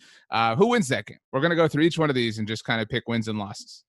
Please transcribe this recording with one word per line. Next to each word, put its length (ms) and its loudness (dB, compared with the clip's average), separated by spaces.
Uh, 240 2
who 140 4
wins 180 2
that 180 -2
game? 120 -20
We're 100 -2
gonna 120 2
go 140 4
through 160 2
each 140 2
one 120 2
of 60 -2
these 220 -2
and 100 -4
just 180 -8
kinda 200 -2
pick 200 -4
wins 220 -2
and 100 -4
losses. 500 -12